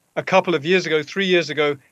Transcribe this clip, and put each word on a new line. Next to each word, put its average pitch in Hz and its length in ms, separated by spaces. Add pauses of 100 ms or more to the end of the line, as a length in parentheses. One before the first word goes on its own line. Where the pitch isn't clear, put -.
(180)
a 147 60
couple 185 300
of 139 120
years 180 200
ago, 156 160
three 190 240
years 175 240
ago, 147 280 (140)